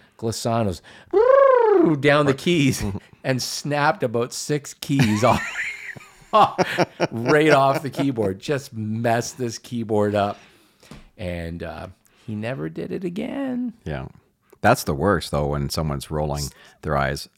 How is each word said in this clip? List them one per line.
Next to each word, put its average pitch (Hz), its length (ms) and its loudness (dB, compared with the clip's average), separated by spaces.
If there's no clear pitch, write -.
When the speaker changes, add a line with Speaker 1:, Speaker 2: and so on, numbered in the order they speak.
Speaker 1:
glissanos 113 600 -2
down 147 260 4
the 135 80 4
keys 143 480 2
<laughs> - 200 -20
and 131 180 -2
snapped 147 600 -2
about 120 300 -2
six - 420 -6
keys 117 500 0
off, 113 160 6
<laughs> - 800 2
right 147 400 4
off 139 300 4
the 135 80 -6
keyboard. 110 500 -2
Just - 340 -6
messed 113 640 -2
this 120 200 -6
keyboard 104 560 0
up. 101 220 0
And, 85 460 -8
uh, 82 240 -12
he 110 100 -8
never 131 320 -6
did 165 240 -10
it 180 120 -8
again. 247 680 -6
Speaker 2:
Yeah. 71 220 -8
That's 117 240 2
the 82 100 -2
worst, 82 380 0
though, 73 160 0
when 71 220 -2
someone's 73 400 -4
rolling 76 340 -4
their 76 140 -2
eyes 69 420 -2